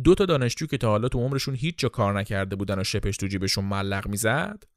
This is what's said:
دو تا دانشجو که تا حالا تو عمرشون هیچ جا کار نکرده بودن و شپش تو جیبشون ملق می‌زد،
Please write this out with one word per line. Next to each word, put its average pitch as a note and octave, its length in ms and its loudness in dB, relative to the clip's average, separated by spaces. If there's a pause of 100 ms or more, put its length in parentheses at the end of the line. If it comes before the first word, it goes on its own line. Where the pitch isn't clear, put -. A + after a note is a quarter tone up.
دو E3+ 100 10
تا G3 120 2
دانشجو C#3 400 0
که C#3 120 -2
تا A#2 100 0
حالا G#2+ 200 2
تو B2+ 100 -2
عمرشون C3+ 360 -2
هیچ D3+ 240 -4
جا B2 100 2
کار G2+ 320 0
نکرده G2 360 -2
بودن G2 220 -2
و F#2+ 60 -2
شپش G2+ 320 -2
تو G2+ 100 -4
جیبشون G2 380 0
ملق G2 440 -2
می‌زد، A#2+ 560 -2 (120)